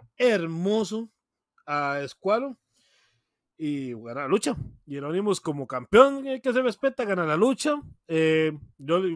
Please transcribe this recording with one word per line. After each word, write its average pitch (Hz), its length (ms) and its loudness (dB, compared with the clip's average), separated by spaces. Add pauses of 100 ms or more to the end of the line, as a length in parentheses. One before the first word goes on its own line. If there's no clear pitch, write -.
(180)
hermoso 208 920 0 (560)
a 143 440 -2
Squalo 233 480 -2 (1040)
y 143 300 -4
gana 117 300 -10
la 139 80 -6
lucha. 190 260 0 (300)
Hieronymus 160 560 -2
como 143 260 -6
campeón, 262 580 4
eh, 262 160 -6
que 254 120 0
se 254 80 2
respeta, 254 420 -2
gana 185 220 0
la 156 100 0
lucha. 269 400 2 (320)
Eh, 160 500 2 (200)
yo, 160 240 0 (140)